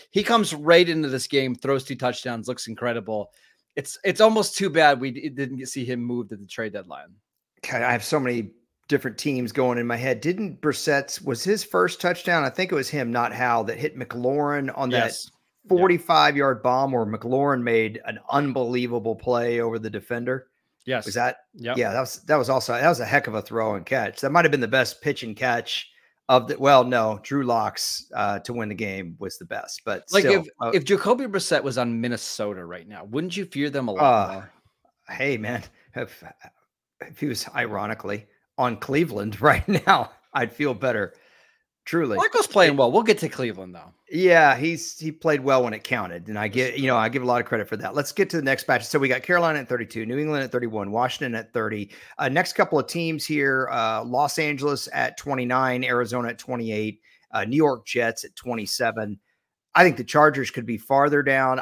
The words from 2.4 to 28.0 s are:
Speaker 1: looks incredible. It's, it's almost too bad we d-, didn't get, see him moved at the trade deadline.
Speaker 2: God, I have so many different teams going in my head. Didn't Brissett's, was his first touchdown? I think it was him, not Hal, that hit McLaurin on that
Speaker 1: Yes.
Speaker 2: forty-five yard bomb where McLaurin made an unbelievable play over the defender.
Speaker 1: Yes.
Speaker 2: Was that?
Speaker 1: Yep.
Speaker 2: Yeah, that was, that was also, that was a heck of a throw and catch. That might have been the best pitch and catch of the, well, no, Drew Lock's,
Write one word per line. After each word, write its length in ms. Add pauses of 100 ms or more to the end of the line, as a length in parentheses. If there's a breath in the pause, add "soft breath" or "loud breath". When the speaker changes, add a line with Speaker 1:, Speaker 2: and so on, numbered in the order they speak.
Speaker 1:
looks 200
incredible. 640 (440 soft breath)
It's, 280
it's 180
almost 360
too 140
bad 280
we 120
d-, 180
didn't 280
get, 100
see 180
him 160
moved 300
at 80
the 80
trade 260
deadline. 400 (560)
Speaker 2:
God, 140
I 80
have 120
so 160
many 340 (340)
different 300
teams 340
going 260
in 80
my 120
head. 240
Didn't 400
Brissett's, 600
was 220
his 200
first 360
touchdown? 460
I 40
think 220
it 40
was 140
him, 220
not 220
Hal, 320
that 120
hit 220
McLaurin 760
on 160
that 160
Speaker 1:
Yes. 220 (380)
Speaker 2:
forty-five 680
yard 260
bomb 300
where 120
McLaurin 560
made 440
an 120 (140)
unbelievable 840
play 440
over 180
the 120
defender. 580 (380)
Speaker 1:
Yes. 200
Speaker 2:
Was 100
that? 240 (160)
Speaker 1:
Yep. 220
Speaker 2:
Yeah, 140
that 80
was, 240
that 140
was 120
also, 240
that 140
was 140
a 40
heck 220
of 80
a 80
throw 320
and 100
catch. 360
That 100
might 140
have 60
been 100
the 80
best 320
pitch 200
and 140
catch 560 (380 soft breath)
of 180
the, 100
well, 280
no, 380
Drew 200
Lock's, 680